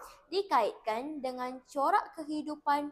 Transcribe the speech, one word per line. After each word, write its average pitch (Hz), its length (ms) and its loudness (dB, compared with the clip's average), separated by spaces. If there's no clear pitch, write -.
Dikaitkan 277 880 0
dengan 254 480 -6
corak 302 560 2
kehidupan 294 680 -2